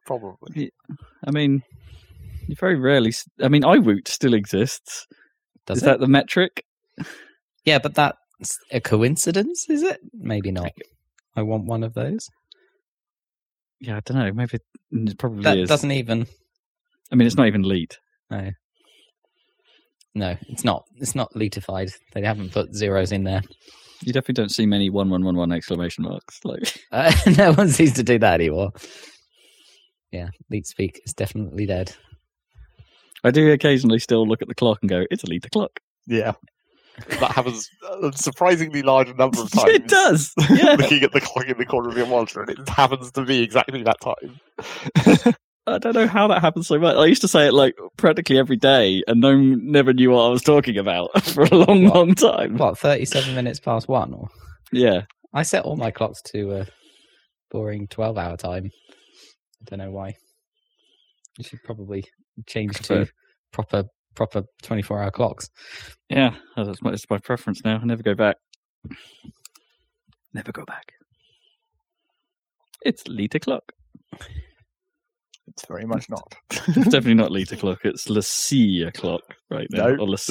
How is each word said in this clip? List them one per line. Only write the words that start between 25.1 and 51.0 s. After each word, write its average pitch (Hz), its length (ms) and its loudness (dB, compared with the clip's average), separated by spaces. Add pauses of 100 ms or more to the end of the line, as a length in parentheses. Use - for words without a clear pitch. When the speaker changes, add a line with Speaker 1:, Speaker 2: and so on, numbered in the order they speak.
Speaker 2:
one 92 140 0
one 90 120 0
one 87 160 0
exclamation 85 520 -6
marks. - 400 -14
Like - 360 -10 (120)
Speaker 3:
Uh, 156 200 2 (140)
<laughs> 175 100 6
no 175 160 6
one 185 160 4
seems 147 260 4
to 127 80 -2
do 117 160 2
that 104 160 4
anymore. 85 360 0 (1400)
Yeah, 87 160 -10 (220)
leet 104 160 -6
speak - 380 -8
is - 80 -14
definitely 101 540 -8
dead. 92 260 -6 (1300)
Speaker 2:
I 127 60 6
do 151 220 6
occasionally 135 460 2
still 113 280 0
look 113 160 -2
at - 60 -12
the - 60 -10
clock 113 280 0
and 101 60 -2
go, 92 220 0
"It's 185 140 -8
a - 40 -8
leet 87 160 -8
o'clock." - 360 -6 (260)
Speaker 1:
Yeah. 113 260 -2 (880)
That 127 120 0
happens 120 360 -4 (340)
a 147 100 -2
surprisingly 160 680 -2
large 131 320 2
number 127 260 0
of 110 120 -8
Speaker 2:
<laughs> - 40 2 (100)
It 453 220 4
Speaker 1:
times. - 20 0
Speaker 2:
does. 370 420 4 (180)
Yeah. 294 240 8
Speaker 1:
<laughs> - 40 2
Looking 135 260 2
at - 80 2
the 143 80 2
clock - 260 -6
in 127 100 -6
the 120 100 -4
corner 120 240 -2
of 117 60 -6
your 120 120 0
monitor, 113 340 -2
and 117 80 -8
it 135 180 -10
happens 131 440 0
to 135 120 -6
be 127 180 0
exactly 120 420 -2
that 110 160 0
time. - 1400 0
<laughs> - 320 -16
Speaker 2:
I 185 100 -2
don't 233 160 -4
know 226 140 2
how 202 200 2
that 185 120 2
happens 165 260 0
so 151 120 0
much. 165 180 2
I 147 80 6
used 175 160 6
to 190 80 -2
say 151 180 4
it, 127 60 4
like, 135 220 4 (240)
practically 156 400 2
every 131 180 2
day, 110 500 4
and 117 140 4
no 135 160 6
one 131 340 2
never 139 220 4
knew 127 200 4
what 120 120 6
I 117 60 4
was 123 120 0
talking 139 360 4
about 90 320 -4 (120)